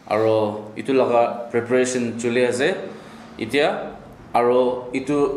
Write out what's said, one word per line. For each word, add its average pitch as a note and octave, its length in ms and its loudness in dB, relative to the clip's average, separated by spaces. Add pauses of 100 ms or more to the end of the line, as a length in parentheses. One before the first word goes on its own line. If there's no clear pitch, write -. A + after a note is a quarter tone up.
(140)
আৰু A2 180 4 (440)
ইটো C3+ 180 -4
লগা A#2+ 280 4 (300)
প্ৰিপেৰেশ্যন B2 520 0 (160)
চলি A#2+ 260 0
আছে B2 220 0 (760)
এতিয়া। C#3 240 0 (680)
আৰু A#2+ 240 4 (360)
ইটো C#3 240 -2 (200)